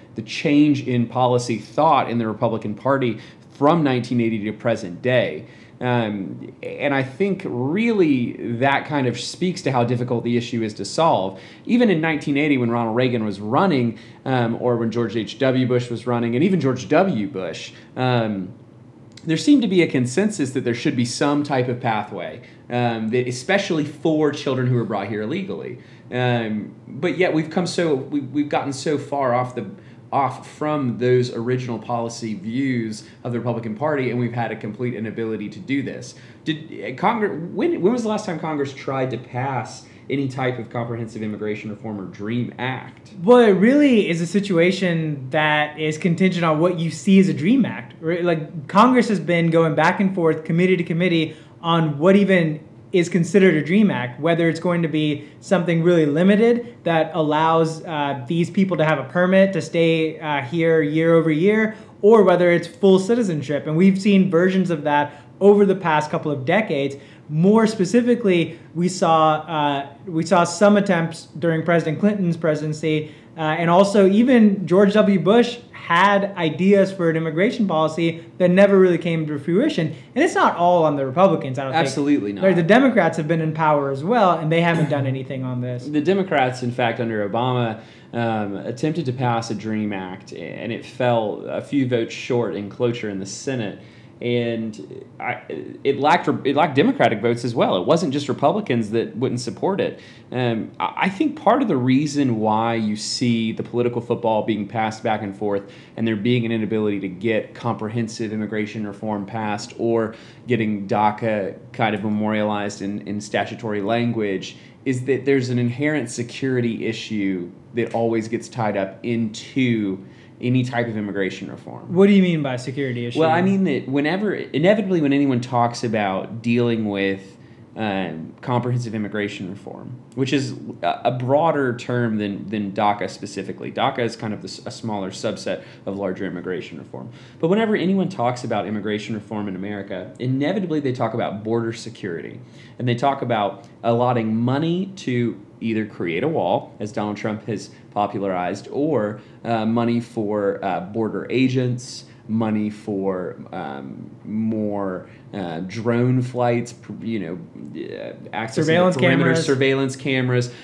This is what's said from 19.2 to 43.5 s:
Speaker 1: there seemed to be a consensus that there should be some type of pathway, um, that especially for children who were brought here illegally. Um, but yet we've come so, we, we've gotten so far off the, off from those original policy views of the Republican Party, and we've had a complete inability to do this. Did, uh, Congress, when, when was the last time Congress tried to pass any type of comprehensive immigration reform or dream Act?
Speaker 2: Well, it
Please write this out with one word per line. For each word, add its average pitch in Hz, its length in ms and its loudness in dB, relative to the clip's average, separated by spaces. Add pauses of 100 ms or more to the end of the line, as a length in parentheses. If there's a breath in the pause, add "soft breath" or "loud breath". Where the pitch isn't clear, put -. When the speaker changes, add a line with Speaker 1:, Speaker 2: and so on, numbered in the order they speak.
Speaker 1:
there 160 120 0
seemed 277 260 4
to 226 60 0
be 175 140 4
a 156 40 4
consensus 143 680 0
that 127 120 -2
there 120 100 0
should 135 220 -2
be 120 80 2
some 147 380 0
type 131 260 0
of 123 120 -4
pathway, 101 600 -4 (300 loud breath)
um, 117 400 -2
that 127 160 0
especially 160 580 -2
for 156 480 0
children 127 340 -2
who 123 80 2
were 113 100 0
brought 101 240 -4
here 107 140 -4
illegally. 107 560 -8 (320 loud breath)
Um, 117 640 -2 (140)
but 156 300 -4
yet 170 160 2
we've 156 160 -2
come 180 160 -2
so, 165 280 0
we, 135 260 -4
we've 143 280 -4
gotten 143 240 -2
so 143 240 -2
far 131 380 -2
off 123 200 -2
the, 98 160 -8 (400 loud breath)
off 127 380 -2
from 147 500 -4
those 123 360 2
original 123 440 -4
policy 117 540 -6
views 113 720 -4 (180 loud breath)
of 120 100 -6
the 120 60 -2
Republican 110 380 -4
Party, 143 340 0
and 123 80 -2
we've 117 140 -2
had 117 180 -4
a 107 60 -8
complete 107 380 -6
inability 110 560 -6
to - 80 -14
do 131 240 -2
this. - 320 -10 (300 loud breath)
Did, 151 500 -8
uh, - 20 -12
Congress, 208 340 0 (220)
when, 240 300 -2
when 202 100 4
was 240 100 -2
the 214 60 -2
last 214 160 -2
time 165 160 -6
Congress 147 320 -4
tried 131 380 -4
to 117 80 -6
pass 127 680 -6 (220 loud breath)
any 139 180 -2
type 127 320 -2
of 110 100 -10
comprehensive 117 540 -6
immigration 107 480 -6
reform 104 300 -10
or 92 60 -10
dream 107 520 -6
Act? - 540 -8 (100)
Speaker 2:
Well, 240 160 8
it 226 140 8